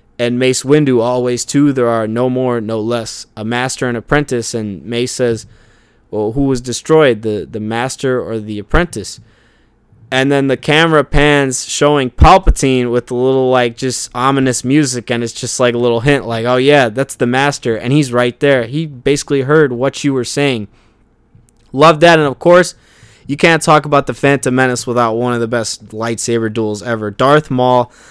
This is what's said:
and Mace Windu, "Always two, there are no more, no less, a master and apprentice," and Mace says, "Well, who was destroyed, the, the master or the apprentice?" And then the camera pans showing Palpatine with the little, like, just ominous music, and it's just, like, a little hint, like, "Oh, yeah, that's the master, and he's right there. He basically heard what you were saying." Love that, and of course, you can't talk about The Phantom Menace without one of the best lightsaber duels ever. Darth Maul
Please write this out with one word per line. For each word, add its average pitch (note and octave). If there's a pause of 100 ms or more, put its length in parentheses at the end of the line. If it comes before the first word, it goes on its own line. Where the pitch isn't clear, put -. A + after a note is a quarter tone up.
(180)
and A#2+
Mace B2+
Windu, C3+
"Always B2
two, C#3+
there B2
are A2+
no A#2+
more, B2+
no A2
less, A2+ (100)
a A2
master B2
and A#2+
apprentice," B2+
and G2+
Mace A#2+
says, A#2 (640)
"Well, G#2+
who C#3
was C3
destroyed, B2+
the, G#2
the G#2+
master A#2+
or G#2
the G#2
apprentice?" D#3 (920)
And C3
then C#3
the C3
camera D#3
pans C#3
showing D3
Palpatine C#3
with A#2+
the B2+
little, C3
like, B2
just -
ominous C3
music, B2+
and A#2+
it's A2+
just, -
like, A#2+
a A#2+
little A#2
hint, C3+
like, A2+
"Oh, B2+
yeah, C3
that's C3
the B2+
master, B2+
and A#2+
he's C#3+
right B2
there. C3+
He D3
basically C#3
heard C#3+
what C3
you C#3
were B2
saying." C3 (1040)
Love D3+
that, E3+
and D3+
of B2+
course, F3 (520)
you C#3+
can't E3
talk D3+
about C#3+
The B2
Phantom C#3
Menace B2+
without A#2
one A#2+
of A#2
the A#2
best A2+
lightsaber A2+
duels G#2+
ever. G#2+
Darth C#3
Maul B2+ (200)